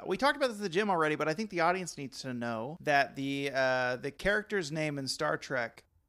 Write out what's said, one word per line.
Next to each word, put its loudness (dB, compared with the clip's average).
we -2
talked 4
about 2
this -6
at -6
the -4
gym 0
already, 4
but 0
I 2
think -4
the -2
audience 0
needs -10
to -6
know -4
that 4
the, -2
uh, 2
the -6
character's 0
name -2
in -4
Star 0
Trek -4